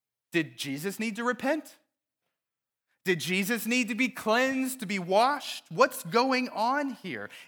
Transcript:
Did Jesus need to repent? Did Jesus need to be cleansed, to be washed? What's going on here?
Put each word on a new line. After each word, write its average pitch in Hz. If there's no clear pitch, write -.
Did 151
Jesus 147
need 220
to 240
repent? 262
Did 180
Jesus 190
need 240
to 220
be 247
cleansed, 262
to 220
be 196
washed? 214
What's 220
going 254
on 262
here? 120